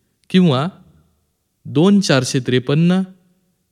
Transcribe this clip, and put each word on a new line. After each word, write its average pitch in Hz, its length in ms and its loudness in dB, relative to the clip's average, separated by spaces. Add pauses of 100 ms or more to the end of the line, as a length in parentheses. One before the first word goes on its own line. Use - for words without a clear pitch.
(300)
किंवा 160 360 2 (960)
दोन 180 360 2
चारशे 135 400 -2
त्रेपन्न 147 640 0 (680)